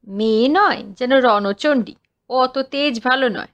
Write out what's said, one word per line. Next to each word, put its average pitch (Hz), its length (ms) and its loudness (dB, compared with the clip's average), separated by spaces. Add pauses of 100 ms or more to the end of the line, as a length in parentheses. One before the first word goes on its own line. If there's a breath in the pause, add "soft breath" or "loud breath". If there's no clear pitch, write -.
"মেয়ে 220 420 0
নয়, 359 340 0 (160)
যেন 254 140 -2
রণচণ্ডী, 233 800 0 (340)
অত 254 300 -2
তেজ 269 420 -4
ভালো 254 280 0
নয়।" 180 240 -6